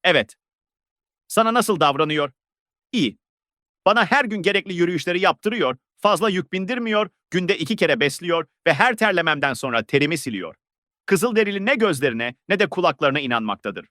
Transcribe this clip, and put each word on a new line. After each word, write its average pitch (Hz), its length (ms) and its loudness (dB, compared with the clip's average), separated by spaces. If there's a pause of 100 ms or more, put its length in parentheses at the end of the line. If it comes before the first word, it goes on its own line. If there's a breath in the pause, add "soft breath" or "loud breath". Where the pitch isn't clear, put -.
"Evet." 147 320 2 (920)
"Sana 226 260 2
nasıl 220 260 0
davranıyor?" 147 520 0 (600)
"İyi. 147 260 0 (680)
Bana 214 200 4
her 269 180 2
gün 208 180 -6
gerekli 196 320 -2
yürüyüşleri 175 460 -2
yaptırıyor, 185 560 0 (200)
fazla 202 340 2
yük 185 220 -4
bindirmiyor, 214 580 -2 (200)
günde 180 280 0
iki 190 180 -2
kere 151 240 0
besliyor 165 460 -2 (200)
ve 160 80 4
her 220 220 2
terlememden 160 580 0
sonra 117 320 -2
terimi 147 320 0
siliyor." 92 380 -8 (500)
Kızılderili 202 600 0
ne 277 80 2
gözlerine 131 600 0 (140)
ne 196 100 0
de 143 100 2
kulaklarına 147 520 0
inanmaktadır. 107 720 -4